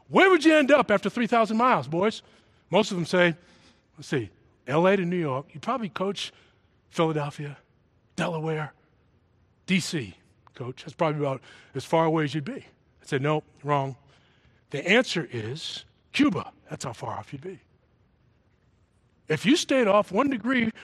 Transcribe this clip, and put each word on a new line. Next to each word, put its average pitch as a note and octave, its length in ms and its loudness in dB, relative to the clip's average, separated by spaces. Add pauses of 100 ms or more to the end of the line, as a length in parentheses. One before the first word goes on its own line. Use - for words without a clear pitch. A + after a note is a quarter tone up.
where D#4 200 6
would F4 140 4
you D#4 120 6
end C#4 160 4
up C4 200 4
after G3 180 0
three A#3 180 -2
thousand A3 300 0
miles, A3 300 2
boys? F3+ 340 -2 (480)
Most G3+ 220 2
of F#3+ 60 -4
them E3+ 80 -2
say, F3 300 2 (640)
let's D3 100 -18
see, A#2 220 -4 (380)
L E3 200 2
A G3 80 4
to F#3+ 100 0
New F3 120 -4
York, C#3+ 360 -4
you D3+ 60 -18
probably A3+ 300 -4
coach - 440 -6 (560)
Philadelphia, D3 680 -4 (580)
Delaware, D#3+ 580 -4 (920)
D F#3 140 2
C, B2 360 -6 (400)
coach. - 280 -12
That's C#3+ 100 -14
probably D3+ 280 0
about C3+ 200 -4 (340)
as C3 100 -8
far E3 200 2
away D#3+ 180 2
as C#3 100 -4
you'd D3+ 120 -6
be. A3+ 80 -8
I - 520 -20
said, C#3 160 -2
"No, D3+ 220 0 (200)
wrong." C#3 340 -2 (720)
The C#3+ 180 -8
answer F#3+ 440 2
is A#2+ 540 -10 (280)
Cuba. G#3 380 0 (180)
That's - 160 -10
how B2 80 -8
far G#2+ 240 -10
off G2+ 140 -16
you'd C3+ 100 -14
be. F3+ 180 -14 (1700)
If D#3 180 -2
you C#4 120 6
stayed C4 300 2
off G3+ 240 2
one B3 180 2
degree A#3+ 420 -2 (120)